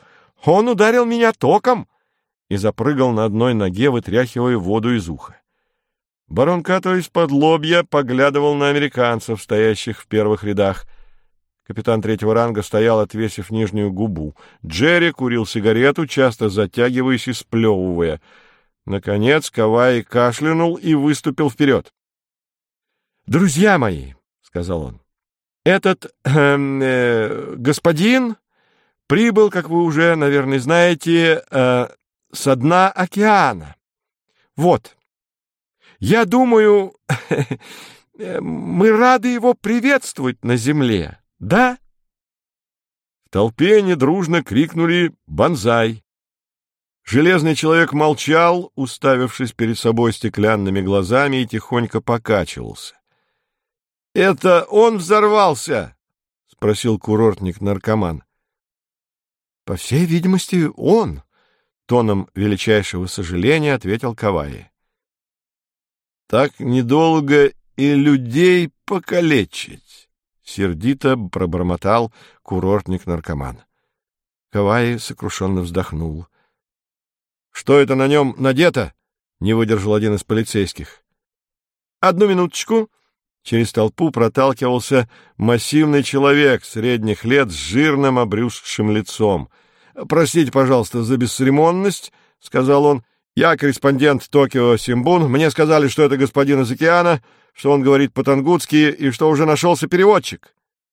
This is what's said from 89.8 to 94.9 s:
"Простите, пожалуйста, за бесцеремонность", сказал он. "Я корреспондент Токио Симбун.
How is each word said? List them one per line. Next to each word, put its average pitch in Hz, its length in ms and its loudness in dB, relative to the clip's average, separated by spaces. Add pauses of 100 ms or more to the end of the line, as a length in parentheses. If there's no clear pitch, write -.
"Простите, 156 440 0
пожалуйста, 120 520 0
за 123 140 0
бесцеремонность", 151 920 0 (280)
сказал 143 460 0
он. 143 180 2 (320)
"Я 165 200 2
корреспондент 139 720 0
Токио 123 460 2
Симбун. 131 560 0